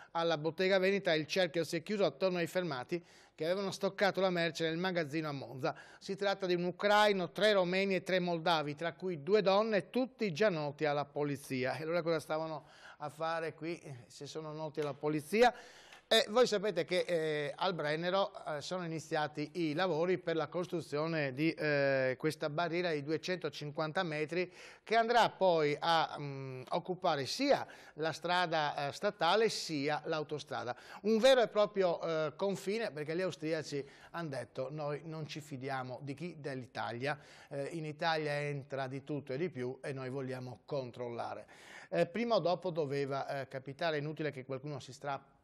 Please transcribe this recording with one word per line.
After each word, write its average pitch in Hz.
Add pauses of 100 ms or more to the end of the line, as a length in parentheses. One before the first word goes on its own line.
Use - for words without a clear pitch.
(120)
alla 165
Bottega 185
Veneta, 190
il 156
cerchio 175
si 170
è 156
chiuso 202
attorno 180
ai 165
fermati 170 (320)
che 196
avevano 294
stoccato 190
la 190
merce 170
nel 160
magazzino 165
a -
Monza. 135 (240)
Si 196
tratta 196
di 180
un 175
ucraino, 202
tre 208
romeni 190
e 175
tre 180
moldavi, 165
tra 165
cui 175
due 202
donne, 196
tutti 233
già 208
noti 151
alla 143
polizia. 135
E 156
allora 165
cosa 160
stavano 156 (300)
a 151
fare 160
qui, 160
eh, 127
se 143
sono 156
noti 156
alla 143
polizia? 156 (600)
E 220
voi 226
sapete 190
che, 175
eh, 156
al 190
Brennero, 165 (120)
eh, 151
sono 180
iniziati 151
i 160
lavori 175
per 165
la 151
costruzione 156
di, 156
eh, 139
questa 156
barriera 170
di 147
duecentocinquanta 156
metri 160 (320)
che 220
andrà 226
poi 160
a, 160
mm, 135
occupare 170
sia 240 (280)
la 156
strada, 160
eh, -
statale 202
sia 147
l'autostrada. 143 (280)
Un 220
vero 254
e -
proprio, 190
eh, 156
confine, 196
perché 151
gli 180
austriaci 156 (280)
hanno 170
detto: 131
"Noi 147
non 160
ci 151
fidiamo 131
di 139
chi? 160
Dell'Italia. 131 (300)
Eh, 139
in 160
Italia 151
entra 143
di 135
tutto 143
e 131
di 170
più 127
e 151
noi 131
vogliamo 127
controllare." 117 (400)
Eh, 170
prima 226
o 190
dopo 175
doveva, 143
eh, 131
capitare, 143
è 147
inutile 151
che 131
qualcuno 135
si -
strappi -